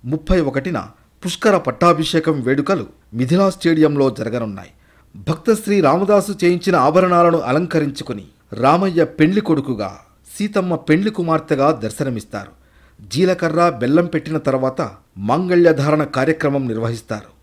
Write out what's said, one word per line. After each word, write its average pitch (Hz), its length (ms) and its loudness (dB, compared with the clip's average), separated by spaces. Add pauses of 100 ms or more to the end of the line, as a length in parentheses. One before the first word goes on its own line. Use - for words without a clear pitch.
(100)
ముప్పై 156 380 0
ఒకటిన 135 300 -6 (440)
పుష్కర 190 340 0
పట్టాభిషేకం 160 880 0
వేడుకలు 139 400 0 (340)
మిథిలా 175 360 2
స్టేడియంలో 156 520 2 (120)
జరగనున్నాయి. 110 520 -8 (580)
భక్త 214 260 0
శ్రీ 208 220 0 (100)
రామదాసు 196 460 2 (120)
చేయించిన 175 320 2
ఆభరణాలను 170 640 4 (100)
అలంకరించుకుని 143 720 -4 (280)
రామయ్య 165 520 2
పెండ్లి 190 440 2
కొడుకుగా, 120 420 -2 (460)
సీతమ్మ 196 400 -2
పెండ్లి 180 420 0
కుమార్తెగా 160 500 0 (160)
దర్శనమిస్తారు. 110 680 -8 (600)
జీలకర్ర, 170 560 2 (120)
బెల్లం 151 340 2
పెట్టిన 156 240 -4
తర్వాత 131 420 -2 (480)
మాంగళ్యధారణ 156 760 2 (120)
కార్యక్రమం 139 560 0
నిర్వహిస్తారు. 113 580 -6 (120)